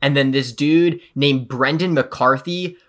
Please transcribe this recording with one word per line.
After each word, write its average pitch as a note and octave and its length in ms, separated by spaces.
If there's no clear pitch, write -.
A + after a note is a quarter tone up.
and C#3 140
then C3+ 160
this C3 180
dude D#3+ 500
named C3+ 320
Brendan D3+ 480
McCarthy, D3 840